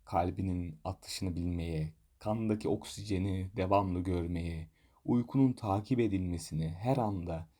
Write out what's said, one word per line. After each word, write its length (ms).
kalbinin 760
atışını 520
bilmeye, 580
kandaki 500
oksijeni 880
devamlı 440
görmeye, 680
uykunun 480
takip 460
edilmesini, 680
her 280
anda 500